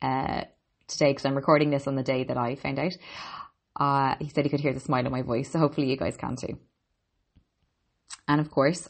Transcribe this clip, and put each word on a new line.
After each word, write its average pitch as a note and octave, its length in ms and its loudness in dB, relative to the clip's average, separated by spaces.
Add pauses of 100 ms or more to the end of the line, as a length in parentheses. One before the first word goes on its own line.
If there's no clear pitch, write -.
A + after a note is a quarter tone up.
uh, C3 420 -2 (440)
today, C#3+ 260 2
'cause C#3 120 -6
I'm C#3 100 2
recording D3 360 4
this C#3 160 0
on C#3 80 -2
the C3 80 -2
day B2+ 200 0
that B2+ 140 -4
I B2 180 -2
found C#3 240 -6
out, F3 140 -2 (840)
uh, C#3 440 2
he D3+ 100 -6
said D3 160 0
he - 40 2
could C#3+ 120 0
hear C#3 120 0
the C3 60 -6
smile B2+ 260 0
in C3 60 -2
my B2+ 120 -2
voice. B2 280 -2
So E3 80 0
hopefully D3 300 2
you C3+ 80 0
guys F2 180 -2
can - 220 -6
too. - 200 -8 (1700)
And D3 100 6
of D3+ 100 0
course, D3 400 2